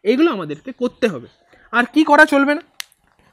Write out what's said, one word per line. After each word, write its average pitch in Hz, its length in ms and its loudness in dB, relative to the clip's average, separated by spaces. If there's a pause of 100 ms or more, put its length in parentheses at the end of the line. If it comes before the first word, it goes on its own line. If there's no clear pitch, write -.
এইগুলো 262 280 0
আমাদেরকে 165 400 -10 (100)
করতে 247 260 -4
হবে। 135 200 -8 (440)
আর 233 120 0 (100)
কি 311 100 2
করা 294 220 6
চলবে 285 320 0
না? 349 40 -12 (720)